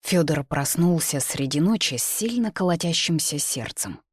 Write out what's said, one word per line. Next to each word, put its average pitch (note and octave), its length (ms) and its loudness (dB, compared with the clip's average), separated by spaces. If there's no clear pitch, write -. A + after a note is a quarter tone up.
Федор D3+ 380 2
проснулся D#3 720 0
среди C3+ 420 -2
ночи F#3 360 2
с - 80 -2
сильно A3+ 480 -2
колотящимся E3+ 880 0
сердцем. - 580 -6